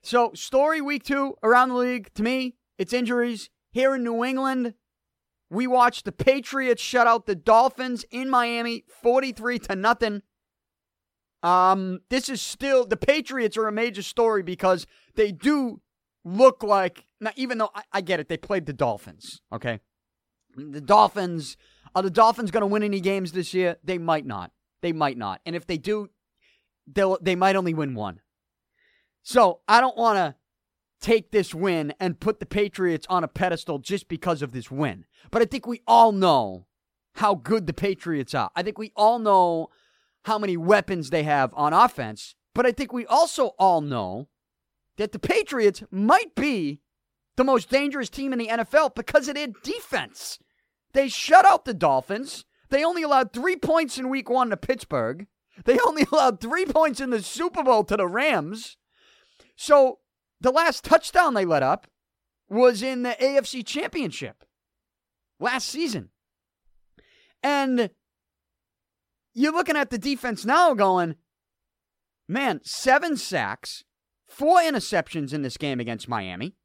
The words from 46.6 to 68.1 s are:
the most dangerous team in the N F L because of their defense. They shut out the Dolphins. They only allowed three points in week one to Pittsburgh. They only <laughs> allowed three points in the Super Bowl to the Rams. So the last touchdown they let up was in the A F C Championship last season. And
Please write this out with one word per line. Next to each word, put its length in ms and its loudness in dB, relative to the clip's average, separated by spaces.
the 80 2
most 260 0
dangerous 400 -2
team 220 -8
in 80 -4
the 100 -6
N 100 -2
F 140 -6
L 160 4
because 380 0
of 80 -6
their 120 -6
defense. 760 -10
They 140 2
shut 380 4
out 200 4
the 80 -6
Dolphins. 720 -4
They 160 0
only 160 -2
allowed 320 2
three 220 -2
points 420 0
in 120 -6
week 200 -6
one 220 0
to 60 -4
Pittsburgh. 720 -6
They 140 4
only 280 2
<laughs> 40 -6
allowed 280 2
three 260 -4
points 340 0
in 100 -6
the 120 -2
Super 420 -6
Bowl 220 4
to 120 -2
the 100 0
Rams. 720 -4
So 440 4
the 120 0
last 320 2
touchdown 500 2
they 120 0
let 180 2
up 240 -2
was 340 4
in 180 -4
the 220 -4
A 140 2
F 100 0
C 160 -10
Championship 840 -8
last 280 -4
season. 420 -6
And 480 0